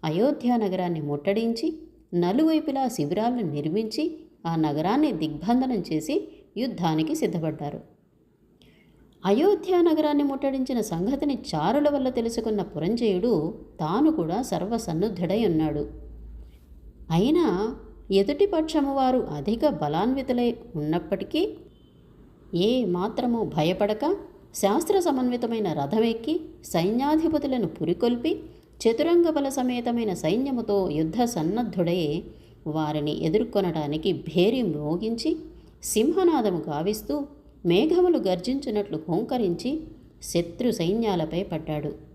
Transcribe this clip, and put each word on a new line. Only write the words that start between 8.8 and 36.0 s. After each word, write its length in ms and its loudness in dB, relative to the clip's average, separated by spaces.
అయోధ్య 580 4
నగరాన్ని 420 4
ముట్టడించిన 560 -2
సంగతిని 580 -2
చారుల 340 2
వల్ల 200 0
తెలుసుకున్న 540 -2
పురంజయుడు 920 0
తాను 320 2
కూడా 300 -2
సర్వసన్నుద్ధుడై 1040 -2
ఉన్నాడు. 420 0
అయినా 640 2
ఎదుటి 360 4
పక్షము 480 0
వారు 240 4
అధిక 500 -2
బలాన్వితులై 880 0
ఉన్నప్పటికీ, 800 -2
ఏ 300 2
మాత్రము 720 -2
భయపడక, 600 0
శాస్త్ర 460 2
సమన్వితమైన 720 0
రథమెక్కి, 680 0
సైన్యాధిపతులను 1000 0
పురికొల్పి, 760 -2
చతురంగ 440 4
బల 180 0
సమేతమైన 680 0
సైన్యముతో 760 0
యుద్ధ 320 0
సన్నద్ధుడై, 1040 0
వారిని 580 -2
ఎదుర్కొనడానికి 880 0
భేరి 500 2
మ్రోగించి, 760 -2
సింహనాదము 840 2